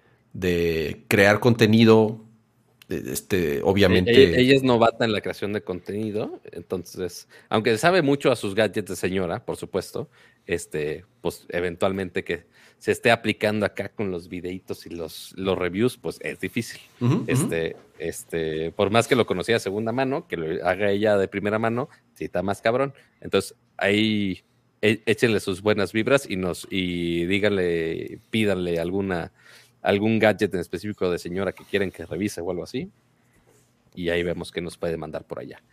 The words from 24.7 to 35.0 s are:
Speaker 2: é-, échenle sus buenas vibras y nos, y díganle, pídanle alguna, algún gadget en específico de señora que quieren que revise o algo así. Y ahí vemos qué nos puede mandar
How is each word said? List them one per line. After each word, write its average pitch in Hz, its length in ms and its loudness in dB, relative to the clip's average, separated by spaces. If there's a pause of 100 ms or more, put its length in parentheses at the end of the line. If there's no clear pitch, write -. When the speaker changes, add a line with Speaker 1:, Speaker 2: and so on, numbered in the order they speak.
Speaker 2:
é-, 110 240 2
échenle 113 340 2
sus 95 220 -4
buenas 101 320 0
vibras 123 360 0
y 101 60 -6
nos, 92 340 -4
y 87 560 -2
díganle, 90 960 -2 (100)
pídanle 92 500 0
alguna, 90 520 -4 (500)
algún 107 380 2
gadget 101 340 4
en 92 80 0
específico 95 480 -4
de 85 100 0
señora 92 340 -4
que - 100 -20
quieren 98 280 -2
que 82 140 -12
revise 87 360 -4
o 90 100 -6
algo 87 120 -6
así. 175 260 -8 (1040)
Y 87 140 -6
ahí 87 140 0
vemos 85 280 -6
qué - 100 -10
nos 85 160 -10
puede 82 200 -4
mandar 78 280 -10